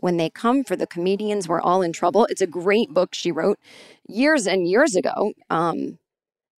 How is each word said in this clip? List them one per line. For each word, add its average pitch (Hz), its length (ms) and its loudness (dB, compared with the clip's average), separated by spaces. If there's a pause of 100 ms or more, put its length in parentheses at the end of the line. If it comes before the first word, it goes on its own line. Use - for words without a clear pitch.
When 180 160 0
They 160 140 -2
Come 254 340 -2
for 185 100 -4
the - 140 -4
Comedians, 196 580 -4
We're 170 140 -2
All 180 200 2
in 170 120 -2
Trouble. 233 320 4
It's - 160 -2
a 190 80 2
great 196 420 0
book - 240 0
she - 160 -4
wrote 170 300 -2 (480)
years 262 400 2
and 180 180 0
years 220 300 2
ago, - 360 -2 (160)
um, 165 520 -4 (580)